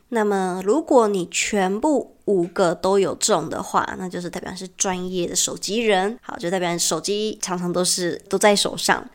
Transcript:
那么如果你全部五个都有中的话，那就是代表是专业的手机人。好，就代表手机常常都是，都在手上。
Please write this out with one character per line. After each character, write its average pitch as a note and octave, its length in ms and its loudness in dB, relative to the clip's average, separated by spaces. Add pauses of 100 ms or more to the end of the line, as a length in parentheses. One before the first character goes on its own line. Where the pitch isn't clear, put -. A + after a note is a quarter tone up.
(100)
那 A3+ 140 0
么 F#3+ 400 0
如 A3 160 2
果 C4 280 6
你 F#3+ 200 0
全 G3 520 0
部 D4+ 340 0 (120)
五 F#3+ 180 4
个 F3 280 2
都 F#3+ 280 2
有 E3 160 0
中 E3 340 0
的 - 100 -6
话， - 380 -2
那 F#3 100 -6
就 F3+ 120 -8
是 F3 100 -8
代 F3+ 100 -8
表 - 140 -10
是 F#3 140 -12
专 F#3 420 -4
业 F3+ 160 -2
的 C#4 80 -6
手 - 240 -2
机 G#3 220 -2
人。 G#3 420 2
好， - 160 -10
就 E3+ 100 -4
代 F#3 120 0
表 F3 180 0
手 E3 220 0
机 G#3 420 -2
常 F3+ 160 -4
常 F3+ 140 -2
都 F3+ 120 2
是， F3+ 440 -2
都 G3 100 0
在 G#3 160 6
手 - 220 -2
上。 - 380 -2